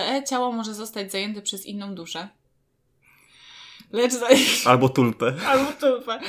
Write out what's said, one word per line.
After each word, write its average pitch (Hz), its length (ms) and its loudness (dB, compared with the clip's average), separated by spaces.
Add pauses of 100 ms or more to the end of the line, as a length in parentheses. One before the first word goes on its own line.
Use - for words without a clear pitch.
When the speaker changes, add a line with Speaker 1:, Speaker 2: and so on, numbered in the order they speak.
(160)
Speaker 1:
E 277 80 -4
ciało 247 280 -2
może 220 220 -6
zostać 208 380 -10
zajęte 202 300 -6
przez 196 240 -8
inną 202 300 -10
duszę. 170 320 -12 (1600)
Lecz 240 220 2
zaj-, 247 540 4
Speaker 2:
Albo 127 220 6
tulpę. 120 500 2
Speaker 1:
<laughs> 220 80 -6
albo 277 240 2
tulpę. 247 580 -2